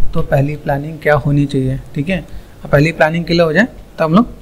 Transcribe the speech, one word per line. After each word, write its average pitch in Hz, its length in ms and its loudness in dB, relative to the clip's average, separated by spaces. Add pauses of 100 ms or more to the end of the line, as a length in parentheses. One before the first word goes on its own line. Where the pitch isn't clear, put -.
(140)
तो 165 100 2
पहली 143 340 0
planning 147 420 -6
क्या 147 160 2
होनी 143 300 0
चाहिए, 131 320 -2 (160)
ठीक 147 140 -4
है? 185 160 -4 (400)
अब - 60 -12
पहली 156 220 2
planning 165 320 0
क्लियर 170 180 2
हो 160 100 2
जाए, 202 160 2 (300)
तो 165 60 0
हम 160 100 0
लोग 233 140 4 (140)